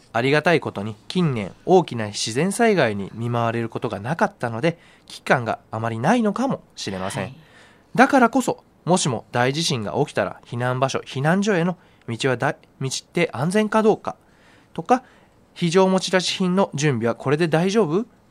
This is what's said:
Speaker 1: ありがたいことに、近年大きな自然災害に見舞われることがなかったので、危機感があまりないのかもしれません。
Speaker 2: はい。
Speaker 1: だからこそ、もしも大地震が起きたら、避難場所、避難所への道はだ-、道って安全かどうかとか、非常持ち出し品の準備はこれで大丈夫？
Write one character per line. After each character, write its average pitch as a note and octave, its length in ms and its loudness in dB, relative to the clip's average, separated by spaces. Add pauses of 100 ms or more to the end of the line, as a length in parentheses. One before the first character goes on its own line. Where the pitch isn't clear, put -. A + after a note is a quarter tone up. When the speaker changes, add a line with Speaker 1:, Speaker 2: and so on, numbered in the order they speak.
(140)
Speaker 1:
あ A#2 80 0
り C3 100 4
が D3 100 6
た E3+ 140 4
い C#3 40 2
こ A2+ 120 -4
と G2+ 100 -6
に、 G#2+ 140 -6 (120)
近 E3 280 0
年 G2+ 160 -6 (140)
大 F3 180 6
き - 120 -8
な A2 120 -4
自 G#2+ 260 -6
然 E3 180 0
災 A3+ 220 2
害 B2 220 2
に G2 180 -8
見 A#2 160 -6
舞 A#2+ 140 0
わ A#2 80 2
れ A#2 100 -2
る A2+ 80 -4
こ A#2 120 -8
と B2+ 80 -4
が G2+ 100 -6
な A#2+ 160 -6
か A3 100 0
っ A3 100 -4
た B2 140 -6
の A2+ 120 -6
で、 E3 180 0 (260)
危 - 100 -18
機 - 60 -20
感 C3+ 240 0
が A2 140 -2 (100)
あ A2 100 -8
ま A2+ 120 -2
り A2+ 80 -6
な B2+ 160 2
い A#3+ 80 2
の G#3 100 0
か B3 140 -2
も G#3+ 160 -4 (120)
し - 140 -10
れ F#2+ 80 -6
ま F#2+ 140 -6
せ G#2+ 80 -6
ん。 G2 40 -4
Speaker 2:
は F#2 60 -8
い。 C3+ 60 -18 (580)
Speaker 1:
だ B3+ 140 4
か C#4 120 2
ら A#3 100 4
こ C4 120 0
そ、 - 220 -6 (220)
も F3 120 2
し E3+ 120 -2
も A2+ 220 -6
大 B2 220 0
地 D#3+ 100 -4
震 B2+ 200 -2
が F2 160 -6
起 D3 80 0
き - 60 -18
た G#2 120 0
ら、 - 200 -10
避 - 120 -10
難 B2+ 220 -2
場 C3+ 100 0
所、 - 100 -4
避 - 220 -8
難 F3 220 2
所 G3+ 120 2
へ E3 100 2
の F3+ 120 -2 (300)
道 A#2 220 -2
は B2 80 0
だ-、 C3+ 180 -2 (260)
道 C3+ 80 -4
っ - 180 -8
て F3 240 -2
安 D3 200 -2
全 G#3+ 180 2
か A3 140 2
ど G#3+ 100 4
う - 40 0
か - 180 -10 (580)
と - 80 -8
か、 - 220 2 (500)
非 E3+ 160 -2
常 F#3 180 4
持 F#3 120 2
ち - 120 -4
出 F#3 100 4
し - 160 -4
品 F3+ 180 0
の G3 180 2
準 C#3+ 220 2
備 A2+ 120 0
は A#2 60 2
こ - 160 -6
れ D3 80 2
で E3+ 100 0
大 E3 220 2
丈 G#3+ 140 2
夫？ F3 220 0 (260)